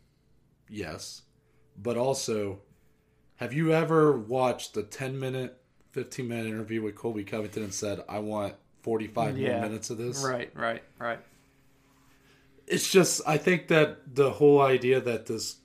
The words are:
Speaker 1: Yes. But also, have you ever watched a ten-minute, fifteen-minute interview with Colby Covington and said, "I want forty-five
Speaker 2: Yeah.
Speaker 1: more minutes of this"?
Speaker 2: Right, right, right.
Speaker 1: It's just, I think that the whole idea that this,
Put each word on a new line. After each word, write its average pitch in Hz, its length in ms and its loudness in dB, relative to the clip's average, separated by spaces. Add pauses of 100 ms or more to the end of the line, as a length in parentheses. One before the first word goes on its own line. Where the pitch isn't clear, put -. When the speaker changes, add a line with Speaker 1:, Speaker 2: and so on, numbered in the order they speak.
(680)
Speaker 1:
Yes. 95 540 -12 (600)
But 117 140 -2
also, 113 640 -2 (760)
have 123 160 -8
you 160 200 2
ever 156 440 4
watched 123 600 -2
a 107 60 -2
ten-minute, 131 760 -8 (340)
fifteen-minute 117 560 -6
interview 110 360 -4
with 104 120 -6
Colby 107 280 -6
Covington 107 400 -6
and 98 100 -8
said, 101 360 -6
"I 104 100 -6
want 107 360 -4 (280)
forty-five 113 560 -2
Speaker 2:
Yeah. 131 140 0
Speaker 1:
more 120 160 -2
minutes 107 200 -8
of 120 80 -6
this"? 123 260 -6
Speaker 2:
Right, 127 320 -4
right, 113 280 -4 (160)
right. 117 200 -4 (1500)
Speaker 1:
It's - 240 -2
just, 185 340 4
I 156 120 2
think 180 320 0
that 151 460 2
the 139 140 4
whole 143 320 8
idea 131 400 4
that 113 240 -4
this, 110 400 -6